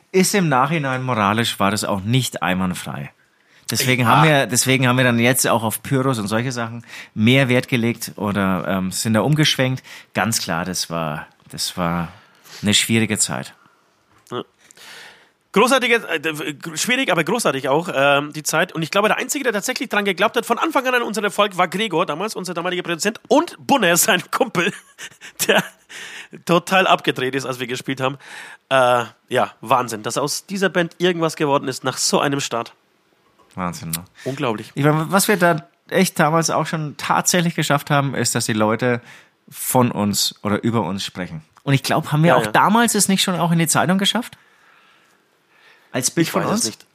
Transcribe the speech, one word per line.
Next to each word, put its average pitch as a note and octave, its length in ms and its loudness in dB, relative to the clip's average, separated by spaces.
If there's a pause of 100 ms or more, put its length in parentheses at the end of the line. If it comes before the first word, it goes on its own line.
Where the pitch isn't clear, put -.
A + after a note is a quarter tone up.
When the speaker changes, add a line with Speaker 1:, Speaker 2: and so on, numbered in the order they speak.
(120)
Speaker 1:
Ist F#3 240 2
im F3+ 120 2
Nachhinein C3+ 540 0
moralisch, A2+ 580 0
war G2+ 120 2
das G#2+ 120 -2
auch F#2+ 180 -2
nicht A#2 420 -2
einwandfrei. F#2 680 -4 (600)
Deswegen B2+ 320 0
Speaker 2:
Ja. A2+ 60 2
Speaker 1:
haben - 180 6
wir, C#3 180 4
deswegen B2+ 420 2
haben B2 100 2
wir C3 80 4
dann A#2+ 140 2
jetzt B2 280 2
auch A2+ 160 2
auf G#2+ 180 -4
Pyros C3 380 0
und G2 80 -4
solche A#2 240 -2
Sachen A#2 340 -8 (300)
mehr B2 340 4
Wert B2+ 180 2
gelegt A#2 480 -2
oder, F#2+ 520 -2
ähm, F#2 240 -2
sind A2+ 220 -2
da G#2+ 80 4
umgeschwenkt. C3+ 600 0 (300)
Ganz A2 260 0
klar, F2 260 -4
das F2 260 -6
war, D#2 340 -6 (260)
das - 260 -8
war E2+ 320 -2 (520)
eine G2+ 140 0
schwierige A2 420 0
Zeit. - 360 -6 (2000)
Speaker 2:
Großartige, A#3+ 440 4 (120)
äh, D#3+ 120 -4
d-, D#3 580 -8
schwierig, B3 340 0
aber E3 120 2
großartig D3+ 460 -2
auch, E3 240 0
ähm, C#3+ 400 2
die D#3 100 -10
Zeit. E3+ 300 0
Und D#3+ 100 -4
ich D3+ 80 -8
glaube, G#3 160 2
der F3 100 2
Einzige, C4 260 -6
der A#3 100 0
tatsächlich B3 360 -6
dran G3+ 160 0
geglaubt G3+ 320 0
hat, A3+ 80 -2
von A#3 140 0
Anfang D4+ 280 0
an B3+ 80 0
an A#3+ 60 2
unseren A3 220 -4
Erfolg, G3+ 340 0
war F3+ 100 2
Gregor F#3 380 -2
damals, E3 300 -6
unser F3+ 180 -8
damaliger F3 300 -4
Produzent, E3+ 440 -4
und D4+ 320 2
Bunner, F3+ 380 4
sein F#3 320 2
Kumpel, G3+ 420 -2 (360)
<laughs> - 400 -10
der F#3+ 160 4 (840)
total F3+ 400 4
abgedreht C3 480 0
ist, C3 120 -4
als B2+ 140 -6
wir B2+ 80 -6
gespielt C3 320 -6
haben. C3 180 -2 (520)
Äh, B2 360 4 (240)
ja, A#2+ 220 0 (100)
Wahnsinn, A#2 420 0
dass A#2+ 160 -4
aus C#3+ 260 -4
dieser F#3+ 240 -2
Band E3 300 -2
irgendwas E3+ 360 0
geworden C#3+ 320 2
ist - 160 -8
nach C3 140 -2
so - 220 0
einem C#3 200 0
Start. A#2 340 -6 (840)
Speaker 1:
Wahnsinn, F2 340 -6
ne? E2+ 140 -6 (220)
Speaker 2:
Unglaublich. B2+ 500 -4
Speaker 1:
Ich C#3+ 80 -2
meine, D3+ 280 2
was G3 160 2
wir G#3 100 2
da E3+ 300 2 (220)
echt F3+ 300 2
damals D#3+ 320 2
auch D3+ 160 0
schon D#3 300 -6
tatsächlich E3+ 580 0
geschafft D3 340 0
haben, C#3 240 2
ist, - 220 -2
dass A#2 100 0
die A#2+ 80 -2
Leute A2+ 480 2 (480)
von - 400 2
uns G2+ 540 -2
oder G#2 200 0
über A2+ 200 0
uns F#2 200 -6
sprechen. E2 380 -10 (220)
Und C#3 100 2
ich C3+ 80 2
glaub, - 300 0
haben D3+ 100 2
wir E3+ 80 6
Speaker 2:
Ja, D#3 60 6
Speaker 1:
auch A#2 100 2
Speaker 2:
ja. G#2+ 60 -4
Speaker 1:
damals G#3 420 4
es G3+ 140 2
nicht F#3+ 160 2
schon F3+ 120 -2
auch E3 160 0
in E3+ 60 4
die E3 100 2
Zeitung D3 300 2
geschafft? - 400 -2 (1500)
Als C3 200 -4
Bild E3 160 2
Speaker 2:
Ich - 40 -8
Speaker 1:
von F#3+ 120 0
Speaker 2:
weiß C3 60 -2
es F3 60 0
Speaker 1:
uns? G#3+ 100 0
Speaker 2:
nicht. - 300 -10